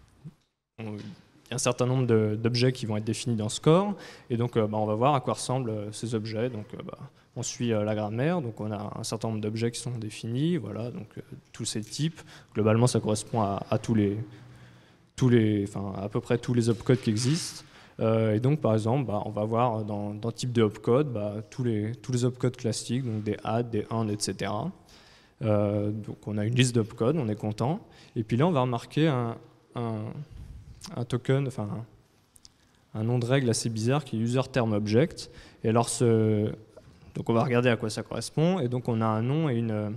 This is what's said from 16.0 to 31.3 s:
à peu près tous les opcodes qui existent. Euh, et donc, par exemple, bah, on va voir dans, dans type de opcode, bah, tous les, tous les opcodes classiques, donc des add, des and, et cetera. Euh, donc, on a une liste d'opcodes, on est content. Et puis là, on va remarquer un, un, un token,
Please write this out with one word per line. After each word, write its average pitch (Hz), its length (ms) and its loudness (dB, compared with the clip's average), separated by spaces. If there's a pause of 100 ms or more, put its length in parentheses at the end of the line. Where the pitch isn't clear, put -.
à 101 80 -6
peu 120 120 -2
près 120 180 0
tous 123 160 -2
les 117 140 4
opcodes 120 320 2
qui 120 100 0
existent. 123 540 0 (340)
Euh, 113 360 2
et 107 40 2
donc, 135 220 2
par 110 140 4
exemple, 113 320 2
bah, 101 180 -2
on 107 60 -6
va 104 140 -2
voir 113 400 0
dans, 104 300 -6
dans 113 160 -6
type 123 220 -6
de 117 100 4
opcode, 123 500 2
bah, 104 220 -4 (160)
tous 127 140 -6
les, 110 320 0
tous - 160 -6
les 123 120 2
opcodes 123 320 0
classiques, 131 480 -2
donc 110 200 -4
des 104 180 -2
add, 117 280 -2
des 107 200 -2
and, 113 180 -2
et 104 100 -2
cetera. 104 520 -4 (720)
Euh, 104 480 2
donc, 107 260 -8 (100)
on 107 120 -4
a 104 80 0
une 117 80 0
liste 127 200 4
d'opcodes, 117 440 2
on 120 100 -2
est 107 80 -2
content. 120 440 -2 (360)
Et 120 80 -2
puis 117 140 0
là, 156 80 4
on 185 60 2
va 135 100 2
remarquer 127 440 0
un, 123 300 0 (380)
un, 117 240 -4 (1000)
un 123 80 -4
token, 135 420 0